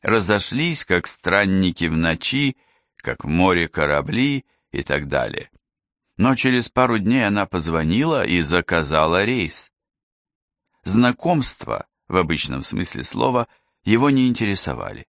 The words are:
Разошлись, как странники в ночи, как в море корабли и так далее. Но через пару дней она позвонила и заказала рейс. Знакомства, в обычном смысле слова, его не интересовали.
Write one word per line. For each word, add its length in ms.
Разошлись, 800
как 220
странники 800
в 100
ночи, 600
как 280
в 40
море 400
корабли 760
и 100
так 260
далее. 420
Но 160
через 340
пару 300
дней 280
она 200
позвонила 800
и 180
заказала 840
рейс. 480
Знакомства, 1000
в 80
обычном 460
смысле 420
слова, 440
его 260
не 180
интересовали. 800